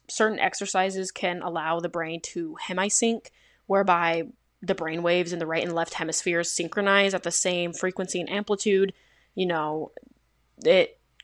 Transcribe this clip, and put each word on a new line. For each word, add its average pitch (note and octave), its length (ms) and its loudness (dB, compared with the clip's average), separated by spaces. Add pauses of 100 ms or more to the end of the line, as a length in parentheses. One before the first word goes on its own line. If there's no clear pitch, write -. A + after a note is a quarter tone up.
certain G#3+ 320 2
exercises F#3+ 720 0
can F3 300 -2
allow E3 360 -2
the E3+ 120 -4
brain E3 320 -6
to E3 340 -8 (100)
hemisync, G#3 600 0 (400)
whereby E3+ 580 2 (380)
the F#3 120 0
brain D#3+ 280 -4
waves F3 300 2
in F3 60 -4
the E3 80 -4
right D#3+ 160 -2
and F3 120 -4
left E3 200 -2
hemispheres E3+ 560 -2
synchronize G3 640 2
at F#3 100 -2
the E3+ 80 -4
same F3 420 0
frequency F3+ 460 -4
and F3 120 -6
amplitude. G3 640 2 (400)
You F#3 120 0
know, D#3 460 -2 (720)
it F3 340 6 (260)